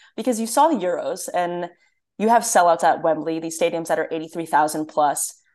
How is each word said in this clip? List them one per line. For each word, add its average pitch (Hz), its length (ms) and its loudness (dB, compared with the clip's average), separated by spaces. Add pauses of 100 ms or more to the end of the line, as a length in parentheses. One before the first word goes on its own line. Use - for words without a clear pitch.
(180)
because 220 220 -2
you 226 80 -4
saw 277 200 4
the 330 80 2
Euros 175 580 -4
and 175 360 -2 (480)
you 208 120 0
have 226 140 6
sellouts 175 400 4
at 160 200 2
Wembley, 160 360 0
these 165 200 -10
stadiums 170 280 -2
that 160 120 0
are 156 120 -4
eighty-three 165 340 -8
thousand 156 420 0
plus, 147 520 -2 (160)